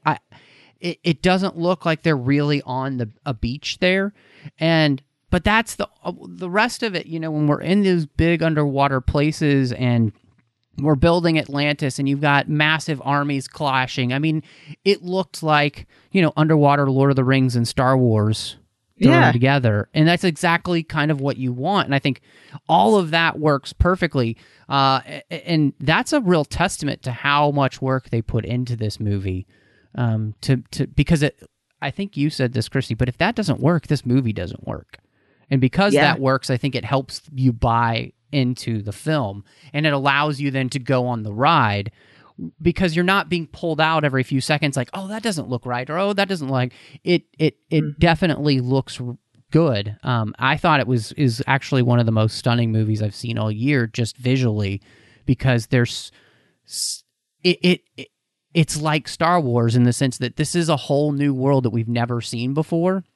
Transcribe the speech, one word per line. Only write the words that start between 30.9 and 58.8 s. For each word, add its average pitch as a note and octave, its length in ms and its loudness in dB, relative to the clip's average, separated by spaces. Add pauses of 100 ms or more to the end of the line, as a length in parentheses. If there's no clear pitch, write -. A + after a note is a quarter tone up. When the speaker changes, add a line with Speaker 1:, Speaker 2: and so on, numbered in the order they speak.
Speaker 1:
it, C#3+ 200 -4 (380)
I C#3+ 100 -6
think G3+ 280 -10
you C#3+ 100 0
said B2+ 240 -2
this, A#2 160 -4
Christy, - 240 -4
but B2 160 -2
if - 80 -8
that G3+ 180 -2
doesn't D#3+ 260 -2
work, D#3 260 2
this D3 180 -2
movie B2 300 0
doesn't F#2 320 -10
work. - 320 -12 (500)
And C#3 100 0
because D#3+ 360 2
Speaker 2:
Yeah. D3 80 4
Speaker 1:
that C#3 180 2
works, C3+ 300 0
I B2+ 80 0
think C3+ 160 -4
it A#2 100 -4
helps - 380 -4 (120)
you C3 160 2
buy A#2 640 0 (200)
into B2 500 -2
the G#2 100 -8
film, A2 520 -4 (280)
and D3+ 140 -2
it D3+ 80 2
allows C#3 460 0
you C#3+ 100 -2
then C3 180 -2
to C#3 120 -6
go B2 260 0
on A#2+ 160 -4
the G#2+ 100 -8
ride A2 600 2 (680)
because E3+ 340 0
you're F3 100 2
not F#3+ 260 0
being E3+ 160 -2
pulled D#3+ 340 -6
out D#3 240 2
every C3 200 0
few C3+ 160 -2
seconds D3 360 0
like, B2 160 -4
"Oh, F#3+ 160 -10
that G#3+ 140 -8
doesn't E3 260 -4
look B2 160 -6
right," B2+ 240 -6
or, D3+ 80 -6
"Oh, G3+ 160 0
that G3 160 0
doesn't," D#3+ 200 -6
like, B2+ 260 0 (300)
it, F3 180 2 (160)
it, - 180 0 (140)
it D#3+ 140 2
Speaker 2:
Mm-hmm. D3 160 -8
Speaker 1:
definitely D#3 600 2
looks B2+ 400 -2
r-, B2 160 -10 (360)
good. G#2+ 500 2
Um, A2+ 380 -2
I C3+ 160 0
thought D3+ 240 2
it A2 80 -2
was, B2 240 -2
is B2 340 0
actually C3+ 360 0
one A#2+ 180 2
of A#2 40 2
the A2+ 80 0
most A2 240 2
stunning A#2 360 0
movies G#2+ 280 0
I've G#2 140 -4
seen A#2 240 -6
all A2 120 -2
year, A#2+ 360 0
just A2+ 320 -6
visually, A2+ 640 -2 (420)
because B2+ 440 0
there's - 420 0 (560)
s-, - 380 -10 (400)
it, F3 180 2
it, F3+ 180 2 (160)
it, - 120 -16 (440)
it's E3 280 0